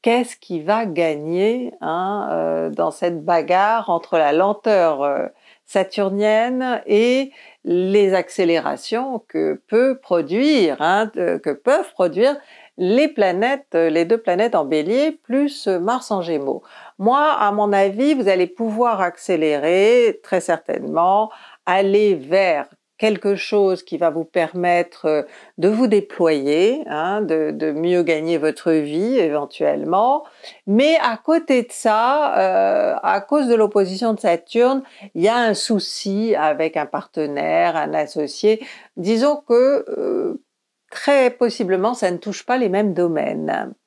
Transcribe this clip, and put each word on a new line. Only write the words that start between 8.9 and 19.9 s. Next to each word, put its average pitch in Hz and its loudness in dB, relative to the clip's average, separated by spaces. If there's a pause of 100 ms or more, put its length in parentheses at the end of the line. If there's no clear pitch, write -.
que 160 -4
peut 254 2
produire, 180 2
hein, 202 2
de, 175 -2
que - -4
peuvent 277 0
produire 190 2 (420)
les 226 2
planètes, 226 0
euh, 165 4
les 165 2
deux 220 2
planètes 214 0
en 156 2
Bélier 180 0
plus, 285 -4
euh, 190 0
Mars 226 -4
en 196 -2
Gémeaux ? 147 -4 (340)
Moi, 247 2
à 247 2
mon 208 0
avis, 202 2
vous 233 0
allez 180 2
pouvoir 226 -2
accélérer, 180 2